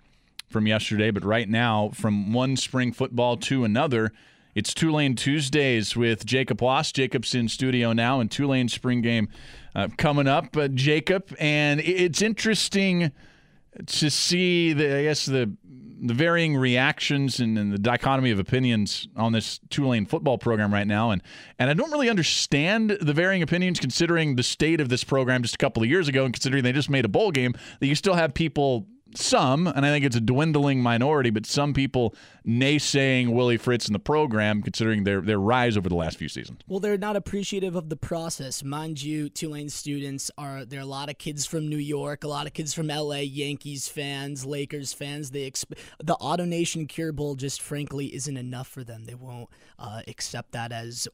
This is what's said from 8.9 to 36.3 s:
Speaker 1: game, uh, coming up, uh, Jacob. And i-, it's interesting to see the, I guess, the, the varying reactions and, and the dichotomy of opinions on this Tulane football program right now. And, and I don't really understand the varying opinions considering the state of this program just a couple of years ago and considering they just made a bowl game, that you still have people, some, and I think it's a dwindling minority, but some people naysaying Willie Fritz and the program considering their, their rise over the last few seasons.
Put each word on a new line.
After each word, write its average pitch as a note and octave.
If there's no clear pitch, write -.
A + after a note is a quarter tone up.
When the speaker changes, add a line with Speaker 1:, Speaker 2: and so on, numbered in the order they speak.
Speaker 1:
game, A2+
uh, G2
coming C#3+
up, D3
uh, D3
Jacob. D3+
And D3+
i-, D#3
it's F3+
interesting G3
to -
see F3
the, C#3+
I C#3+
guess, D3+
the, B2+
the A#2+
varying D#3+
reactions C3
and, A2+
and G2+
the G2+
dichotomy B2
of G2+
opinions A#2
on A2+
this -
Tulane B2+
football D3
program G#2+
right G2+
now. G#2+
And, F2+
and B2+
I D3+
don't C#4+
really C#4+
understand G3
the D3
varying F3+
opinions F3
considering D#3
the B2
state D#3+
of B2+
this B2
program B2+
just A2+
a -
couple B2
of A2+
years D#3+
ago C3+
and B2
considering C3
they B2
just C#3+
made C3+
a A2
bowl F#3
game, B2+
that C#3
you C#3+
still F#3
have D#3+
people, C#3
some, E3
and C#3
I D3
think D3
it's A#2+
a A#2
dwindling C#3
minority, B2
but A2
some C#3+
people B2+
naysaying C3+
Willie A#2+
Fritz A#2+
and G#2
the G2
program G#2+
considering A2
their, G2
their G2+
rise A#2+
over F#2
the F2
last D#2+
few D2+
seasons. B1